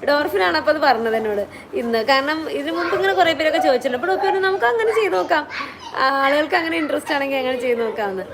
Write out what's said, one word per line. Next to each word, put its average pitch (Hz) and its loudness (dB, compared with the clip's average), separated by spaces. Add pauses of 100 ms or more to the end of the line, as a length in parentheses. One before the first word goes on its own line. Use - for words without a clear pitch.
ഡോർഫിനാണ് 339 2
അപ്പം 302 2
അത് 302 2
പറഞ്ഞത് 226 2
എന്നോട് 208 -2 (280)
ഇന്ന്. 233 0
കാരണം 285 0
ഇതിനു 285 -4
മുമ്പ് 339 -2
ഇങ്ങനെ 381 0
കുറേ 349 4
പേരൊക്കെ 311 0
ചോദിച്ചിട്ടുണ്ട്. 254 2
അപ്പോൾ 349 -2
ഡോർഫി 381 0
പറഞ്ഞു, 381 2
"നമുക്ക് 392 0
അങ്ങനെ 453 2
ചെയ്ത് 381 0
നോക്കാം, 349 0 (500)
ആ, 269 2 (160)
ആളുകൾക്ക് 294 2
അങ്ങനെ 330 0
ഇൻട്രസ്റ്റ് 294 -2
ആണെങ്കിൽ 277 -2
അങ്ങനെ 254 -2
ചെയ്ത് 240 0
നോക്കാമെന്ന്." 208 -4 (120)